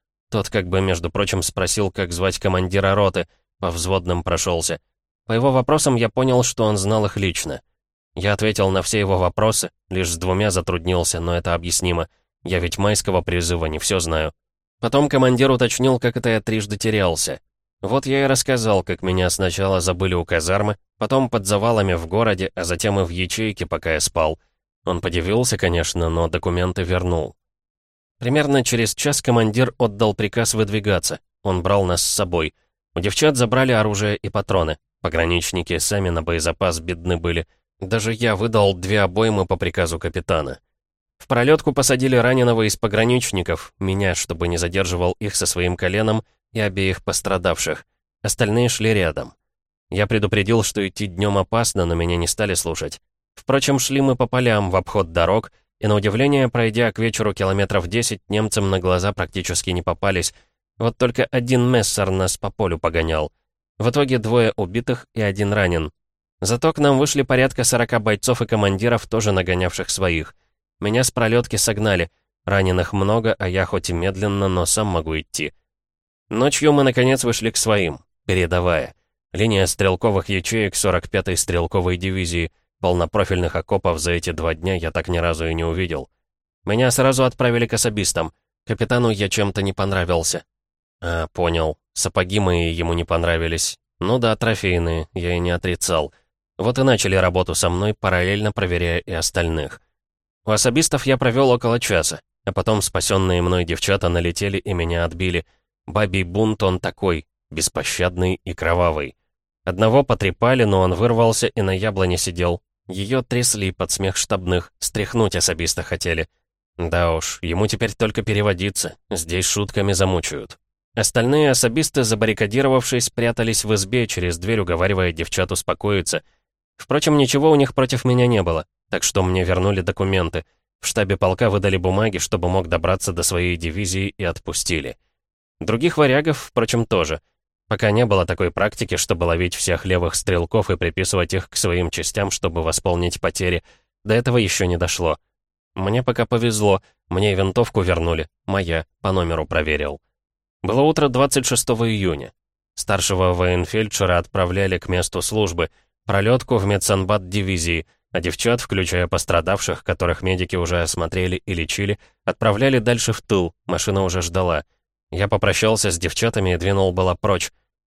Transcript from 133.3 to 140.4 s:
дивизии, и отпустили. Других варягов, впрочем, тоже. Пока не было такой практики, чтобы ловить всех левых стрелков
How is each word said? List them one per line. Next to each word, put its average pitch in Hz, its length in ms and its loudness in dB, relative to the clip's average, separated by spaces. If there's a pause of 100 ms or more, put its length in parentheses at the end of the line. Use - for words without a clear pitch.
дивизии, 92 600 -6
и 98 80 -6
отпустили. 82 720 -6 (640)
Других 131 360 0
варягов, 147 420 2
впрочем, 117 460 -2
тоже. 80 360 -2 (480)
Пока 107 220 0
не 110 140 4
было 98 220 2
такой 90 240 -2
практики, 98 460 -2
чтобы 85 280 -2
ловить 87 300 0
всех - 320 -2
левых 87 280 0
стрелков 92 560 0